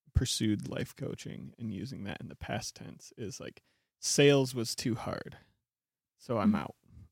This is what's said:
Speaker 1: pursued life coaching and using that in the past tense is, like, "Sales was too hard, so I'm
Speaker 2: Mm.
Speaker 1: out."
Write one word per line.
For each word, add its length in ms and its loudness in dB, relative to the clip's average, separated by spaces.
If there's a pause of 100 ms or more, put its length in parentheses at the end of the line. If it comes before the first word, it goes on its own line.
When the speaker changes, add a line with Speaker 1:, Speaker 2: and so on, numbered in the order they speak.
(140)
Speaker 1:
pursued 540 2
life 280 -6
coaching 640 -10
and 140 -8
using 320 -8
that 180 -8
in 60 -10
the 80 -14
past 400 -6
tense 420 -18
is, 220 -10
like, 220 -14 (380)
"Sales 540 6
was 220 -2
too 200 0
hard, 420 -6 (800)
so 200 -2
I'm 160 6
Speaker 2:
Mm. 60 0
Speaker 1:
out." 160 -6 (360)